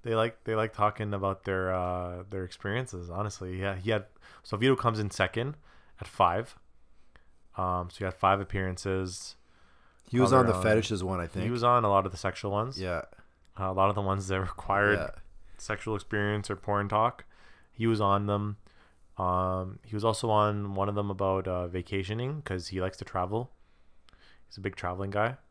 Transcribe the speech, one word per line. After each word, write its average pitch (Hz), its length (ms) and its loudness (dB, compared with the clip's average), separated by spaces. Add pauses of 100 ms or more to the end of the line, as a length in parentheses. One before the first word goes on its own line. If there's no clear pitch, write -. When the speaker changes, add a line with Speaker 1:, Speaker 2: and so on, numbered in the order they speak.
Speaker 1:
They 113 120 -2
like, 113 300 0
they 110 100 -2
like 110 180 0
talking 104 400 0
about 98 300 -2
their, 92 320 0
uh, 90 560 -4
their 95 120 -6
experiences, 95 680 -6
honestly. 92 500 -6
Yeah, 98 140 0
he 95 160 -2
had, 104 140 0 (360)
so - 160 -6
Vito 131 180 4
comes 117 220 0
in 104 140 -2
second 120 460 -2 (420)
at - 80 -12
five. 95 480 2 (1000)
Um, 90 340 -2
so - 80 -18
he 98 60 -4
had 92 80 -2
five 98 260 6
appearances. 95 960 -4 (760)
Speaker 2:
He 120 100 2
was 127 120 6
Speaker 1:
Probably 131 80 8
Speaker 2:
on 123 80 6
the - 60 4
Speaker 1:
around 92 100 0
Speaker 2:
fetishes 107 400 2
one, 92 160 -2
I 85 80 -4
think. 98 180 -4
Speaker 1:
He 117 60 0
was 120 120 -2
on 120 200 6
a 104 60 4
lot 98 160 6
of 92 60 -4
the 90 60 -12
sexual 98 340 -4
ones. 107 280 -2
Speaker 2:
Yeah. 90 240 -2 (560)
Speaker 1:
Uh, 95 60 -2
a 95 80 -2
lot 95 160 4
of 101 60 0
the 104 60 -2
ones 98 260 -2
that 95 140 0
<laughs> - 0 -
required 101 580 2
Speaker 2:
Yeah. 71 100 -4 (480)
Speaker 1:
sexual 110 380 -4
experience 104 540 -2
or 101 60 -2
porn 101 340 -2
talk. 110 360 0 (460)
He 113 160 0
was 110 140 2
on 101 260 4
them. 104 300 -2 (600)
Um, 92 680 0
he 107 100 -10
was 104 100 -2
also 113 240 0
on 104 460 2
one 98 140 0
of 101 60 -2
them 101 160 0
about, 95 360 0
uh, 90 200 -2
vacationing 101 760 -4
'cause 90 260 -6
he 92 120 -4
likes 95 160 -4
to - 80 -10
travel. 104 460 -4 (960)
He's - 100 -20
a 101 40 -14
big 95 140 -4
traveling 92 360 -4
guy. 110 260 2 (140)